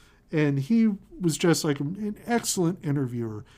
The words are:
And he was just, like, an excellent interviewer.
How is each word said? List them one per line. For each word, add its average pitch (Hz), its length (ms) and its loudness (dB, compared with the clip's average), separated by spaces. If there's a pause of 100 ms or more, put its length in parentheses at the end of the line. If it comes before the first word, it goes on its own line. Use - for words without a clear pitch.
(320)
And 147 280 2
he 226 340 4 (260)
was 170 180 0
just, 165 260 2
like, 151 160 0
an 202 380 -6 (100)
excellent 190 560 0
interviewer. 120 640 -4 (120)